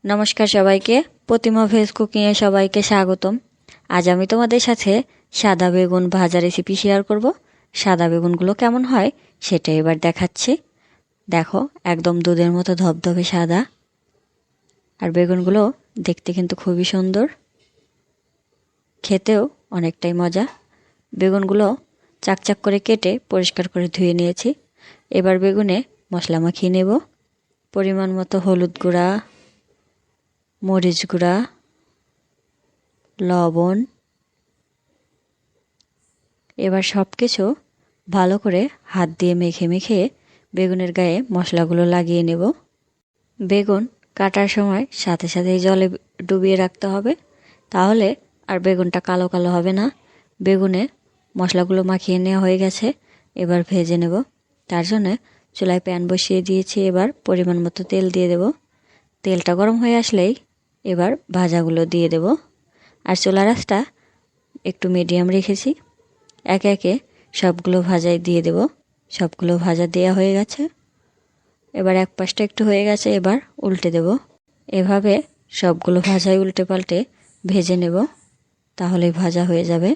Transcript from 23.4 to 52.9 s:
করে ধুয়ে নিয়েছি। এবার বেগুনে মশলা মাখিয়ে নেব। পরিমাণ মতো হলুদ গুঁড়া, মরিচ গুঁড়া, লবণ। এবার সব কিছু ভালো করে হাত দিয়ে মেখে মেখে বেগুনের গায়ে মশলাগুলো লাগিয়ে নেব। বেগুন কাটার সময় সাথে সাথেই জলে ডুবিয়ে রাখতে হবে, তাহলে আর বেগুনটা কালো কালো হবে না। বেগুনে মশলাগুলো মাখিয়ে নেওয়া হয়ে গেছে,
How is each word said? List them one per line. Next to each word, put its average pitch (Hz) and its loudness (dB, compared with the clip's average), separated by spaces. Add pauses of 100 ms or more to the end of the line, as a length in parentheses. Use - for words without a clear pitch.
করে 180 -4
ধুয়ে 175 0
নিয়েছি। 175 -2 (600)
এবার 185 2
বেগুনে 196 0 (320)
মশলা 170 -4
মাখিয়ে 180 0
নেব। 185 2 (840)
পরিমাণ 190 -2
মতো 185 -4
হলুদ 180 0 (100)
গুঁড়া, 175 2 (1500)
মরিচ 185 0
গুঁড়া, 175 0 (1800)
লবণ। 180 0 (2750)
এবার 190 0
সব 190 -2 (100)
কিছু 240 -2 (640)
ভালো 185 2
করে 190 0 (220)
হাত 175 -2
দিয়ে 180 2
মেখে 175 -2
মেখে 185 0 (540)
বেগুনের 185 -2
গায়ে 180 0 (140)
মশলাগুলো 175 0
লাগিয়ে 175 0
নেব। 165 -2 (1000)
বেগুন 202 0 (320)
কাটার 196 0
সময় 202 0
সাথে - -4
সাথেই 185 -2
জলে 190 2 (360)
ডুবিয়ে 190 2
রাখতে 185 -4
হবে, 202 -2 (600)
তাহলে 202 2 (400)
আর 196 -4
বেগুনটা 180 0
কালো 180 -2
কালো 175 -2
হবে 175 0
না। 202 0 (540)
বেগুনে 190 0 (520)
মশলাগুলো 180 0
মাখিয়ে 185 -2
নেওয়া 190 0
হয়ে 185 2
গেছে, 190 -2 (480)